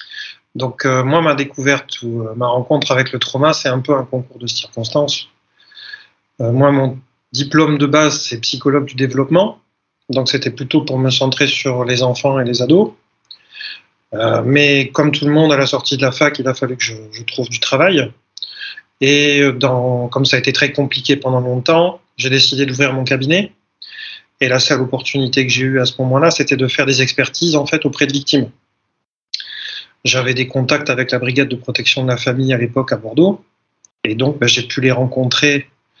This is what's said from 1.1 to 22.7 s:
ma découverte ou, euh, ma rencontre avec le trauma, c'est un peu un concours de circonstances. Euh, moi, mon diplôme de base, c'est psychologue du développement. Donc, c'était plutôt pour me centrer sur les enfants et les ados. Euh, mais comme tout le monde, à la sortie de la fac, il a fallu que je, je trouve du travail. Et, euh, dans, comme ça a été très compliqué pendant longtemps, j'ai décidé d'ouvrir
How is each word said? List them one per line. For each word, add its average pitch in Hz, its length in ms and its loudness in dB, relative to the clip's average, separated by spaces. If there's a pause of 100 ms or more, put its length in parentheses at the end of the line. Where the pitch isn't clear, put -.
ma 151 120 2
découverte 139 680 -2
ou, 117 220 -6
euh, 110 120 -8
ma 123 100 -2
rencontre 127 460 0
avec 127 180 0
le 127 80 -6
trauma, 147 360 0
c'est - 160 -2
un 127 80 0
peu 139 160 0
un 131 100 0
concours 127 340 -8
de 120 80 -12
circonstances. - 840 -4 (1120)
Euh, 117 100 0
moi, 139 200 4
mon 131 260 0 (340)
diplôme 147 460 2
de 147 80 2
base, 147 340 2
c'est - 220 -8
psychologue 135 420 0
du 131 120 -12
développement. 135 640 0 (500)
Donc, 127 180 0
c'était - 220 -2
plutôt 143 320 0
pour 131 160 -4
me 131 100 2
centrer 135 380 2
sur 123 400 -2
les 123 160 0
enfants 135 360 0
et 123 60 0
les 120 160 -2
ados. 156 320 4 (1200)
Euh, 113 320 0
mais 139 440 4
comme 147 240 2
tout - 120 -2
le 147 60 2
monde, 156 220 6
à 139 40 4
la 135 100 2
sortie 135 300 -2
de 127 60 0
la 131 80 2
fac, 147 300 0
il 127 80 0
a 127 40 0
fallu 127 240 -4
que - 60 -4
je, 113 120 -4 (180)
je 117 100 -14
trouve 117 260 -6
du 120 120 -4
travail. 143 500 2 (880)
Et, 143 400 4
euh, 139 120 4
dans, 123 560 0
comme 135 160 0
ça 135 100 0
a 123 60 2
été 131 120 0
très 143 200 0
compliqué - 420 0
pendant 131 240 -2
longtemps, 160 600 0 (160)
j'ai 131 120 -4
décidé 135 380 2
d'ouvrir 131 260 0